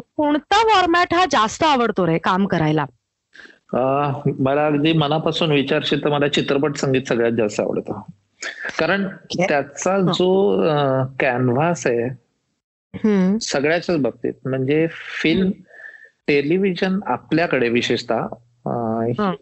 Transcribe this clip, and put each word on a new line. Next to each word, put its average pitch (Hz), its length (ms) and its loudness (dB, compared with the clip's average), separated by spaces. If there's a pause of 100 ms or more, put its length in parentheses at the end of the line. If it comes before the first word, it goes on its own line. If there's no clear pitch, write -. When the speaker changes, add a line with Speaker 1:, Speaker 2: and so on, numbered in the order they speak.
(160)
Speaker 1:
कोणता 403 580 2
फॉरमॅट 359 400 2
हा 359 160 4
जास्त 220 320 0
आवडतो 240 440 2
रे 165 120 2
काम 190 280 0
करायला? 156 400 0 (880)
Speaker 2:
अ, 120 40 0 (600)
मला 139 280 2
अगदी 151 260 2
मनापासून 156 600 0
विचारशील 143 520 0
तर 151 60 0
मला 143 180 2
चित्रपट 143 480 0
संगीत 131 320 0
सगळ्यात 117 240 2
जास्त 110 280 0
आवडतं, - 400 -4 (800)
कारण 185 260 0
Speaker 1:
ओके. - 440 -6
Speaker 2:
त्याचा 151 460 -2
Speaker 1:
हं. 190 120 2
Speaker 2:
जो, 190 640 2
अ, 139 360 0 (160)
कॅनव्हास 131 640 0
आहे 120 180 0 (880)
Speaker 1:
हम्म. 202 440 2
Speaker 2:
सगळ्याच्याच 160 600 -2
बाबतीत, 127 340 -4 (120)
म्हणजे 135 420 0 (360)
फिल्म, 165 200 2
Speaker 1:
हम्म. 190 200 -2 (640)
Speaker 2:
टेलिव्हिजन 185 800 0
आपल्याकडे 135 640 0
विशेषतः, 117 520 0 (460)
अ, 135 40 -4 (480)
Speaker 1:
हं. 196 240 -2